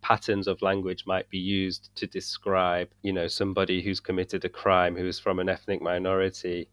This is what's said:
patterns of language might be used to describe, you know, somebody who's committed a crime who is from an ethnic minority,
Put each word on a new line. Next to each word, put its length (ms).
patterns 460
of 120
language 460
might 220
be 100
used 560
to 120
describe, 840
you 100
know, 160
somebody 520
who's 200
committed 440
a 40
crime 480
who 100
is 140
from 180
an 100
ethnic 320
minority, 920